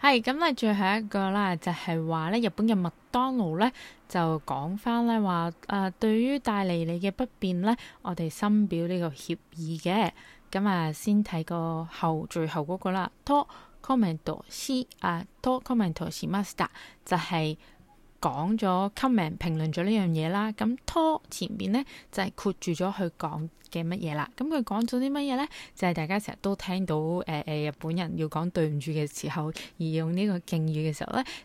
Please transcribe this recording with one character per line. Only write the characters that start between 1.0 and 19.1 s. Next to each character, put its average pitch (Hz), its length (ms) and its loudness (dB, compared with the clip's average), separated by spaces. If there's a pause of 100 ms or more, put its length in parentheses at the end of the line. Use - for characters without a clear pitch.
個 196 220 0
啦， 196 240 2
就 170 160 -2
係 165 360 -2
話 160 220 0
呢， 220 80 2
日 226 120 2
本 214 180 0
嘅 214 120 4
麥 175 120 0 (180)
當 262 280 0
勞 165 220 0
呢， 247 120 6 (360)
就 160 380 2
講 147 320 -2
返 233 300 2
呢 226 140 4
話， 170 300 2 (140)
啊， 190 240 0
對 220 320 2
於 277 160 2
帶 208 280 0
嚟 170 200 2
你 170 140 -2
嘅 196 120 2
不 254 140 -2 (140)
便 180 220 0
呢， 220 140 4 (280)
我 180 120 -4
哋 165 140 -2
深 208 380 2
表 170 200 0
呢 180 120 0
個 165 100 0
歉 160 280 -6 (180)
意 165 240 -6
嘅。 180 320 2 (400)
噉 196 160 0
啊， 165 240 2
先 208 320 2
睇 160 200 -2
個 165 480 -4
後， 160 380 0
最 165 160 0
後 160 160 -2
嗰 175 160 -4
個 185 140 -2
啦。 185 200 -2 (140)
と 285 220 2 (340)
コ 262 160 2
メ 185 160 4
ン 156 60 -6
ト - 280 -6
し、 254 400 -4 (120)
啊， 175 260 -2 (160)
と 254 200 2
コ 254 140 0
メ 202 140 4
ン 160 40 -2
ト 170 180 -4
し - 160 -6
ま 196 160 0
し - 120 -10
た， - 140 -2 (340)
就 180 140 0
係 156 400 0 (640)
講 165 360 0
咗 196 340 2
comment， 202 460 2